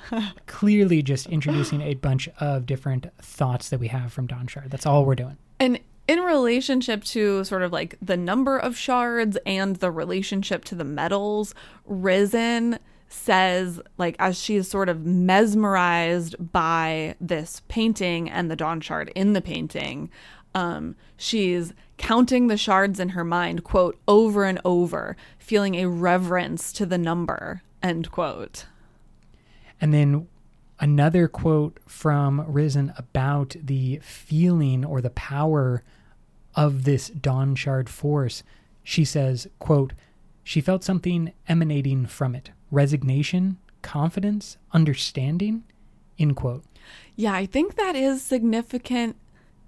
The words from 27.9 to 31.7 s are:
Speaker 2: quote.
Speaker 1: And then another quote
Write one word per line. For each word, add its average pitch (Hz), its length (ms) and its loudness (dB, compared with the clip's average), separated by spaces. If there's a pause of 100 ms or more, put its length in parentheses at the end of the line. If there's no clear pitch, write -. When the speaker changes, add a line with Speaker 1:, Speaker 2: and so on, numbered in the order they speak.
Speaker 2:
quote. - 540 -8 (1120)
Speaker 1:
And 151 120 4
then 147 360 4 (500)
another 151 480 4
quote 156 600 0